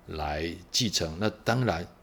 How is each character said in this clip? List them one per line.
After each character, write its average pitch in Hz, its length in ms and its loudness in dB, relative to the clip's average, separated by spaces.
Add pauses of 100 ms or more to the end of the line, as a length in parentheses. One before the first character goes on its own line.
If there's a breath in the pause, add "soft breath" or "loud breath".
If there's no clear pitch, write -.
来 78 420 -4 (220)
继 117 180 2
承。 80 300 -2
那 107 100 2 (140)
当 123 220 4
然 87 200 0 (180)